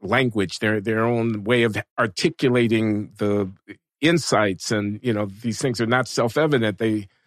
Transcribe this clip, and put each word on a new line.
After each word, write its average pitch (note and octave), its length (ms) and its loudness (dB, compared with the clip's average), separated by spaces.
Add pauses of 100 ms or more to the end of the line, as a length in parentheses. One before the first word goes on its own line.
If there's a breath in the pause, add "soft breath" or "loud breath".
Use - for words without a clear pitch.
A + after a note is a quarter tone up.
language, A2 560 0
their, G#2+ 220 0
their A2 240 -2
own A2+ 400 0
way A#2+ 180 2
of A2+ 160 0 (200)
articulating A2+ 1200 2
the G#2 320 0 (500)
insights. A#2+ 680 2
And, G#2 320 -2
you B2 120 0
know, G#2 120 -2
these G#2+ 340 -6
things B2 200 -2
are A2+ 60 0
not B2 220 0
self-evident. A#2+ 680 0
They, G#2+ 300 -2 (180)